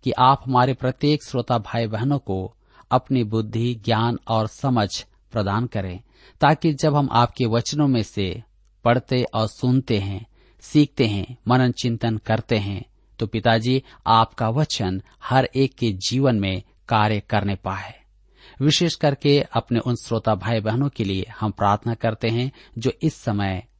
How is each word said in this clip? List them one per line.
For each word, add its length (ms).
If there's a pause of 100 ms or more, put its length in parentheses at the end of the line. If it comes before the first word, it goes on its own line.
कि 60
आप 360
हमारे 280
प्रत्येक 500
श्रोता 340
भाई 280
बहनों 320
को 380 (340)
अपनी 340
बुद्धि, 500
ज्ञान 440 (100)
और 180
समझ 560
प्रदान 640
करें, 340 (400)
ताकि 320
जब 240
हम 160
आपके 340
वचनों 420
में 140
से 400 (420)
पढ़ते 500
और 120
सुनते 520
हैं, 280 (340)
सीखते 460
हैं, 320 (100)
मनन 240
चिंतन 440
करते 400
हैं, 280 (340)
तो 80
पिताजी, 560 (240)
आपका 420
वचन 540 (220)
हर 320
एक 180
के 180
जीवन 440
में 260 (260)
कार्य 320
करने 340
पाए। 400 (680)
विशेष 340
करके 460
अपने 380
उन 160
श्रोता 400
भाई 260
बहनों 280
के 160
लिए 220 (140)
हम 100
प्रार्थना 440
करते 340
हैं 240 (260)
जो 140 (100)
इस 120
समय 520 (140)